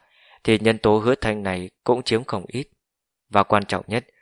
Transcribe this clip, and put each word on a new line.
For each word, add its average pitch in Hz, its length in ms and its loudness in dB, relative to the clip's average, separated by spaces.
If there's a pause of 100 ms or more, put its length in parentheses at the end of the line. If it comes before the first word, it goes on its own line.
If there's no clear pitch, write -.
(440)
thì 110 160 2
nhân 110 180 2
tố 107 200 4
Hứa 117 180 2
Thanh 107 280 -4
này 92 260 -6 (140)
cũng 127 200 0
chiếm 117 200 -2
không 101 240 -8
ít. 135 200 -10 (640)
Và 101 140 4
quan 104 220 0
trọng - 220 -6
nhất, 117 180 -4 (160)